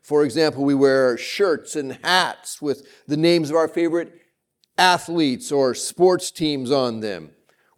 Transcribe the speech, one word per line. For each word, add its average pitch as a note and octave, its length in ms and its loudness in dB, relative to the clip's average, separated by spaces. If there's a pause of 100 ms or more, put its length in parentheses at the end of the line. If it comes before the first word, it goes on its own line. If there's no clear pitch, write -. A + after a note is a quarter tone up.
For D3 220 2
example, C#3 400 0
we C#3 100 2
wear C3+ 420 4
shirts - 580 -2
and C3+ 280 -8
hats F3 580 -2
with C#3+ 260 -6 (200)
the D3 100 -2
names E3 320 2
of D#3 80 -2
our D#3 120 2
favorite E3+ 440 -4 (640)
athletes E3+ 720 0
or C3+ 240 0
sports F3+ 560 0
teams C#3+ 400 -4
on B2 300 0
them. F2 300 -10 (480)